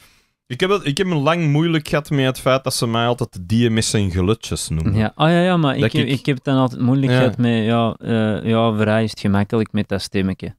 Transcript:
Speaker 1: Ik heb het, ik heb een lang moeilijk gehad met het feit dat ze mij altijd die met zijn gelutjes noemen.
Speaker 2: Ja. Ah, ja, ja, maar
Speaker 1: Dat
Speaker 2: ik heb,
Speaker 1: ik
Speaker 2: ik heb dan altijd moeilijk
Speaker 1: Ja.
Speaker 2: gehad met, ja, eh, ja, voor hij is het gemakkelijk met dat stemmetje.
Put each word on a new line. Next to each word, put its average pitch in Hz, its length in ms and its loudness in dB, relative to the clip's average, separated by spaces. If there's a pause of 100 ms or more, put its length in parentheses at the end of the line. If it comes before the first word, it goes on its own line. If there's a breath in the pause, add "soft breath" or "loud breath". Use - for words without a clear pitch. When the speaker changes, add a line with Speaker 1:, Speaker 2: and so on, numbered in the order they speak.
(460 soft breath)
Speaker 1:
Ik 123 140 -8
heb 185 100 0
het, 185 160 0
ik 143 120 -2
heb 190 80 0
een 160 160 0
lang 165 240 2
moeilijk 156 420 0
gehad 147 220 -2
met 139 140 0
het 131 160 -2
feit 131 240 0
dat 131 100 -4
ze 123 120 -2
mij 117 200 0
altijd 120 360 -4
die 113 280 2
met 110 140 0
zijn 101 260 0
gelutjes 90 580 -2
noemen. 80 260 0
Speaker 2:
Ja. 107 200 0
Ah, 156 160 2
ja, 175 120 2
ja, 180 140 2
maar 143 180 0
Speaker 1:
Dat 131 100 0
Speaker 2:
ik 117 80 0
heb, 151 140 0
Speaker 1:
ik 131 120 -2
Speaker 2:
ik - 80 -6
heb 139 160 -2
dan 135 140 0
altijd 127 240 0
moeilijk 127 320 2
Speaker 1:
Ja. 127 60 4
Speaker 2:
gehad 127 200 2
met, 117 260 0
ja, 117 340 0
eh, 110 460 -2
ja, 113 300 2
voor 107 120 0
hij 110 180 2
is 107 60 -2
het - 100 -16
gemakkelijk 101 520 0
met 104 160 -2
dat 95 140 -4
stemmetje. 95 560 -4